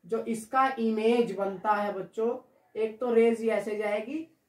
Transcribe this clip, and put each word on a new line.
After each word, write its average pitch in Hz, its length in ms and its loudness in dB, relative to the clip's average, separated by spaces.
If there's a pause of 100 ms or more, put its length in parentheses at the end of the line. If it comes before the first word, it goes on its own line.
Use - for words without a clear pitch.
जो 226 200 -4
इसका 262 420 0 (120)
image 220 580 2
बनता 196 360 -2
है 208 200 0
बच्चों, 220 420 -4 (400)
एक 220 240 -4
तो 240 140 0
raise 226 280 6
ये 226 100 0
ऐसे 208 260 -2
जाएगी 226 500 -4 (200)